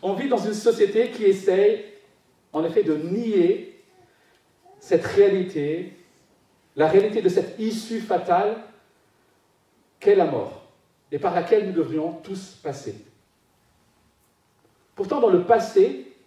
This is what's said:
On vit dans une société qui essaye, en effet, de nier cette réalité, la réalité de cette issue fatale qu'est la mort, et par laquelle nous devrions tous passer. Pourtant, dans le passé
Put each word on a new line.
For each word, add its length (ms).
On 60
vit 160
dans 80
une 160
société 560
qui 140
essaye, 600
en 100
effet, 200
de 120
nier 880
cette 240
réalité, 960
la 120
réalité 360
de 60
cette 280
issue 440
fatale 540
qu'est 140
la 120
mort, 360
et 60
par 160
laquelle 320
nous 60
devrions 400
tous 400
passer. 420
Pourtant, 280
dans 80
le 140
passé 720